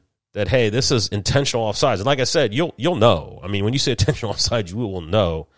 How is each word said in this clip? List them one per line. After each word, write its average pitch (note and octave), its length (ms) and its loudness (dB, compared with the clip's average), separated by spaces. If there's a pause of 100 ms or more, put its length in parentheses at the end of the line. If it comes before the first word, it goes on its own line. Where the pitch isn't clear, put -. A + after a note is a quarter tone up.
(320)
that, G2+ 160 -4
hey, B2 200 2
this G#2+ 220 0
is A#2+ 180 0
intentional A2+ 600 0
offsides. B2 240 0
And F#2+ 120 -4
like C3+ 140 2
I B2+ 40 0
said, B2+ 280 2
you'll, D3+ 240 -2
you'll D#3+ 200 0
know. F2+ 460 2
I - 60 -10
mean, G2+ 160 -2
when A2 80 0
you C#3 60 0
say C#3 140 0
<laughs> - 0 -
intentional A2+ 400 0
offside, A2 360 -2
you F2+ 80 -10
will G2 240 -6
know E2+ 580 0